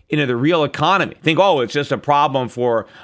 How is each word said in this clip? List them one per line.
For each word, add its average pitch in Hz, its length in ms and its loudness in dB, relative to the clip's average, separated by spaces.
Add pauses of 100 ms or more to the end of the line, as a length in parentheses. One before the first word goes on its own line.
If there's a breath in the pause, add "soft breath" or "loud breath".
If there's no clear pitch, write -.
into 147 180 0
the 123 100 0
real 156 260 2
economy, 151 600 -2
think, 156 180 2
"Oh, 185 200 4
it's 117 120 -4
just 143 180 -4
a 135 80 -2
problem 139 500 0
for, 117 380 -2 (180 loud breath)